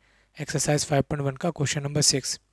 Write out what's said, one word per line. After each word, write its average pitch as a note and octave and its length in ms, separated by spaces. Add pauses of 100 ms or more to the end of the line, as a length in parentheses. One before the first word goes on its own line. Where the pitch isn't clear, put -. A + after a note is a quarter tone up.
(380)
एक्सरसाइज D3 480
फ़ाइव C#3 180
पॉइंट D3 220
वन C3+ 100
का F3 160
क्वेश्चन C#3+ 320
नंबर D3 180
सिक्स। - 380 (140)